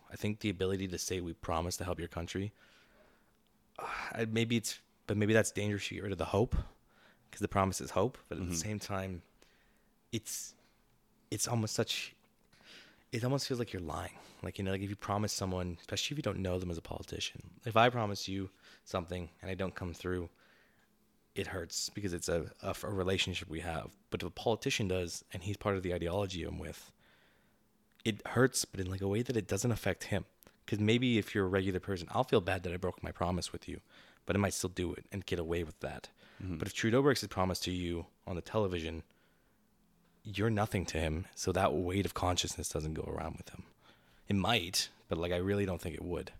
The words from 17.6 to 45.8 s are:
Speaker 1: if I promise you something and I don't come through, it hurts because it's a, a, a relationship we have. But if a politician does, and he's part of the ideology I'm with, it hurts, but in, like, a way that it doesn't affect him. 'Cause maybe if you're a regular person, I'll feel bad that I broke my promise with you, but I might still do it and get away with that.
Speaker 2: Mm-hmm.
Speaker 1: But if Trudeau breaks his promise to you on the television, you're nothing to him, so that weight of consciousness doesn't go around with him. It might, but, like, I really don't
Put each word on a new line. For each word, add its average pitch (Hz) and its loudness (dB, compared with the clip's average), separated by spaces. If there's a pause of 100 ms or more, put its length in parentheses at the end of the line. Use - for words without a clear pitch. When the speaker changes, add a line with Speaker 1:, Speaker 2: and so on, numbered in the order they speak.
Speaker 1:
if 113 4
I 117 10
promise 107 0
you 95 -4 (360)
something 90 -4 (120)
and 95 -8
I 95 -2
don't 90 -2
come 90 -4
through, 90 -2 (1080)
it 95 -4
hurts - -4
because 101 -2
it's 85 -2
a, 82 2 (100)
a, 95 -2
a 82 -4
relationship 92 0
we 80 -4
have. 80 -4 (220)
But 95 -2
if 92 -4
a 87 -6
politician 117 0
does, 90 -2 (100)
and 95 -8
he's 98 -4
part 101 0
of 92 0
the 90 0
ideology 90 -2
I'm 80 -6
with, 78 -10 (1120)
it 110 -2
hurts, - 4
but - -8
in, 92 -2
like, 95 -2
a 98 2
way 101 2
that 123 0
it 98 0
doesn't 107 2
affect 101 0
him. 92 0 (400)
'Cause 104 0
maybe 120 6
if - 0
you're 101 4
a 90 2
regular 95 4
person, 87 -4
I'll 120 2
feel 120 4
bad 90 -2
that 90 -2
I 90 -4
broke 92 -4
my 85 -4
promise 87 0
with - -10
you, - -10 (440)
but 90 0
I 98 6
might 98 4
still - -2
do 90 -2
it - -10
and 98 -6
get 87 -2
away 85 0
with 82 -8
that. - -8 (320)
Speaker 2:
Mm-hmm. 92 -4
Speaker 1:
But 85 -4
if 95 -6
Trudeau 113 4
breaks 135 4
his 104 -6
promise 92 0
to 90 -2
you 85 -2 (180)
on 92 -6
the 82 -4
television, 85 -2 (1200)
you're 101 2
nothing 104 4
to - -2
him, 80 2
so - 0
that 90 6
weight 90 2
of - -2
consciousness 90 0
doesn't 78 -2
go - -4
around 80 -4
with - -14
him. - -14 (640)
It 101 4
might, 95 2 (200)
but, 90 0
like, 87 2
I 87 4
really 101 4
don't 90 -2